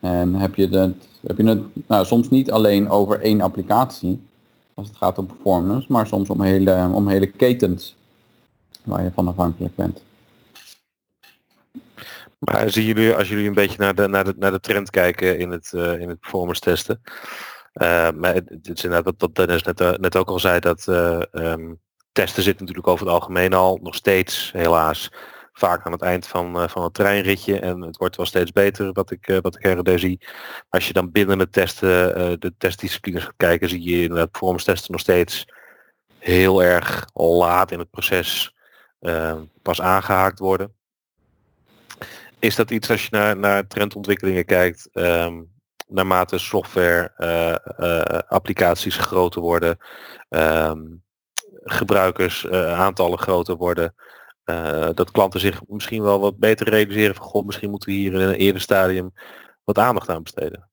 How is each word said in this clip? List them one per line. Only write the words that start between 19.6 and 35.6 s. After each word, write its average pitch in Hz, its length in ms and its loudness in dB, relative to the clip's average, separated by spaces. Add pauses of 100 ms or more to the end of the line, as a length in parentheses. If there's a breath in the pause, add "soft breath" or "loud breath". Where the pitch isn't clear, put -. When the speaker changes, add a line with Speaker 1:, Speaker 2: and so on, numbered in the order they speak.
Speaker 2:
net, - 180 -6
eh, 90 120 2
net 92 240 -2
ook 92 120 2
al 92 100 -4
zei, 87 220 2
dat, 85 280 -2
eh, 87 320 2 (140)
ehm, 82 380 -6 (400)
testen 98 300 -2
zit 95 180 0
natuurlijk 92 260 -8
over 90 200 2
het 87 80 0
algemeen 90 400 0
al 92 280 4
nog 87 120 -14
steeds, - 580 0
helaas, 82 600 0 (400 loud breath)
vaak 87 340 -2
aan 85 60 -6
het 85 100 -8
eind 90 240 -2
van, 87 340 -4
eh, 85 80 0
van 87 140 -6
het 85 120 -6
treinritje. 98 680 0
En 90 200 -6
het 82 160 -12
wordt 90 200 -4
wel 90 100 -4
steeds 87 260 0
beter, 101 400 0
wat 95 180 -4
ik, - 180 -14
eh, 98 120 2
wat 92 160 -4
ik - 60 -20
her 92 160 2
en 90 60 -4
der 90 140 4
zie. 90 220 -2 (480 loud breath)
Als - 180 0
je - 60 -6
dan 92 180 0
binnen 98 280 2
het 92 140 0
testen, 90 640 2
eh, 87 240 -2
de 90 200 -8
testdisciplines 90 680 -6
gaat - 120 -18
kijken, 87 320 2
zie 85 140 -6
je 87 200 0
inderdaad 82 280 0
performance 92 340 -4
testen 90 280 -2
nog 85 80 -6
steeds - 480 2 (720 soft breath)